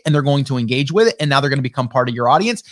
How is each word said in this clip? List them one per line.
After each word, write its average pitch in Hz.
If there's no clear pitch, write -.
and 156
they're 143
going 143
to 135
engage 123
with 220
it. -
And 151
now 139
they're 143
gonna 135
become 131
part 123
of 120
your 120
audience 196